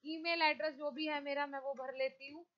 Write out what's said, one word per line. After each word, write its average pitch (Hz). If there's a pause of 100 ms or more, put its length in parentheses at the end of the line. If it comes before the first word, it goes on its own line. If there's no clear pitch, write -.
Email 330
address 302
जो 294
भी 302
है 294
मेरा 285
मैं 277
वो 269
भर 262
लेती 269
हूँ 330 (120)